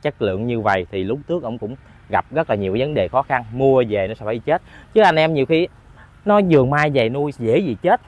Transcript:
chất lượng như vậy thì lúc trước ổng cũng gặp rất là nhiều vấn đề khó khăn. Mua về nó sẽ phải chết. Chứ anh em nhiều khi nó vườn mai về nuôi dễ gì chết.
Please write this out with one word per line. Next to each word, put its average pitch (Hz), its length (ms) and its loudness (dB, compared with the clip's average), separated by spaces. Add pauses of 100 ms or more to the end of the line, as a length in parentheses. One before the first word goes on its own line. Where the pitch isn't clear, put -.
chất - 200 -6
lượng 101 240 -2
như 117 140 -2
vậy 98 320 0
thì 95 120 -4
lúc 117 140 -4 (100)
trước 170 140 -4
ổng 117 160 -10
cũng 110 180 -10 (320)
gặp 98 220 0
rất 151 200 -2
là 110 60 0
nhiều 98 220 -2
vấn 147 160 -4
đề 92 140 0
khó 127 140 0
khăn. 120 300 -4
Mua 131 360 2
về 101 200 -2
nó 110 60 -10
sẽ 110 100 -14
phải 110 140 -4
chết. 160 240 -2 (320)
Chứ 214 60 4
anh 175 160 6
em 160 180 2
nhiều 135 120 0
khi 165 220 0 (560)
nó 208 160 4 (100)
vườn 135 200 6
mai 147 200 0
về 123 180 2
nuôi 143 300 -4
dễ 117 200 2
gì 135 240 -2
chết. 202 240 2